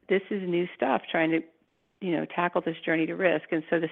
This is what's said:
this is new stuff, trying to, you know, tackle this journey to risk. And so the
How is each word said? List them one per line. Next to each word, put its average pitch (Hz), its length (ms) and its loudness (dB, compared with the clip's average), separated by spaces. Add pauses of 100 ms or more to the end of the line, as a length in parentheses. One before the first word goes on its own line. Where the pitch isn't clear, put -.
this 190 140 2 (100)
is 190 160 -2
new 175 260 2
stuff, - 280 0 (100)
trying 165 200 2
to, 160 100 2 (580)
you 175 160 -2
know, 151 180 -2
tackle 175 280 0
this 160 240 -2
journey 160 220 2
to - 80 -4
risk. 165 360 2
And 160 180 0
so 170 80 2
the 160 140 0